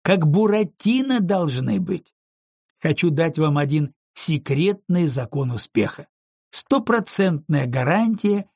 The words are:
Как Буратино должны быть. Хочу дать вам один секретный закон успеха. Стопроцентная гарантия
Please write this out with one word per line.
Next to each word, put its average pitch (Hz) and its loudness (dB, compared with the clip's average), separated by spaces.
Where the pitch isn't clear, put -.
Как 175 2
Буратино 214 2
должны 147 -2
быть. - -6
Хочу 160 0
дать 156 0
вам 151 2
один 147 0
секретный 170 0
закон 131 -4
успеха. - -4
Стопроцентная 180 0
гарантия 196 0